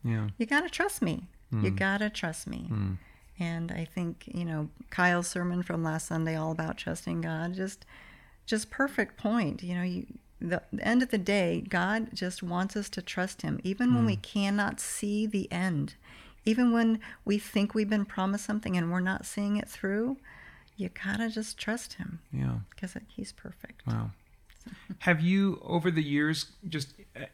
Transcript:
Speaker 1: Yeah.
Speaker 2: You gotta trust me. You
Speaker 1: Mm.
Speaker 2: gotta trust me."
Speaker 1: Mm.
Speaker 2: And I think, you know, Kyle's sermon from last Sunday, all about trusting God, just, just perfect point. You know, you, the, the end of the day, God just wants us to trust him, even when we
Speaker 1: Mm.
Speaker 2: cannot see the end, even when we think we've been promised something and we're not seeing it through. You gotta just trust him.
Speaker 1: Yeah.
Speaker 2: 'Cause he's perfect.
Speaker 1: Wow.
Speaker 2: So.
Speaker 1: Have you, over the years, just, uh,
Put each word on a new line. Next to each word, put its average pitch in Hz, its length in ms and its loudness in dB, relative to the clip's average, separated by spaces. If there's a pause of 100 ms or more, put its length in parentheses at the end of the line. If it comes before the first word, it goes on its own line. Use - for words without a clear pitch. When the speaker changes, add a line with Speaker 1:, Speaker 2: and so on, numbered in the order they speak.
Speaker 1:
Yeah. 110 340 0
Speaker 2:
You 226 100 0
gotta 294 220 2
trust - 320 -2
me. - 280 0 (220)
You 104 220 4
Speaker 1:
Mm. 95 40 0
Speaker 2:
gotta 196 340 2
trust - 360 -6
me." 120 240 -6
Speaker 1:
Mm. 98 280 0 (400)
Speaker 2:
And 170 320 -2
I 165 140 -4
think, 170 420 -4
you 175 180 -4
know, 156 240 -2 (220)
Kyle's 175 380 4
sermon 175 340 0
from 170 220 0
last 160 240 -2
Sunday, 160 260 0
all 160 160 0
about 160 260 -2
trusting 165 440 -4
God, 165 340 -2
just, 190 320 -8 (600)
just 214 240 -2
perfect 269 460 0
point. 220 460 0
You 175 140 -4
know, 175 80 0
you, 180 220 -2 (340)
the, 175 220 -2 (100)
the - 140 -4
end 240 160 6
of 254 80 0
the 220 80 2
day, 180 500 4
God 208 440 2
just 180 300 -4
wants 180 340 -2
us 202 140 -4
to - 120 -6
trust - 400 -4
him, 147 200 -2
even 220 320 4
when 120 120 6
we 107 100 4
Speaker 1:
Mm. 101 60 -6
Speaker 2:
cannot 202 580 0
see 208 440 0
the 208 280 0
end, 175 420 0 (500)
even 233 280 6
when 226 260 6 (260)
we 208 140 4
think 208 360 2
we've 214 140 2
been 208 160 4
promised 196 400 0
something 208 320 0
and 170 140 2
we're 180 100 2
not 190 240 0
seeing 202 320 0
it - 120 -2
through. 220 500 -2 (580)
You 185 120 -4
gotta 202 400 -2
just 220 300 -6
trust - 360 -4
him. 170 240 -8 (140)
Speaker 1:
Yeah. 131 280 0 (160)
Speaker 2:
'Cause - 200 -8 (120)
he's - 240 -10
perfect. - 540 -14
Speaker 1:
Wow. 110 240 -2 (540)
Speaker 2:
So. - 80 -16 (280)
Speaker 1:
Have 170 200 4
you, 190 420 2
over 170 280 0
the 156 120 2
years, 151 500 0 (160)
just, 151 260 -6 (220)
uh, 113 160 -10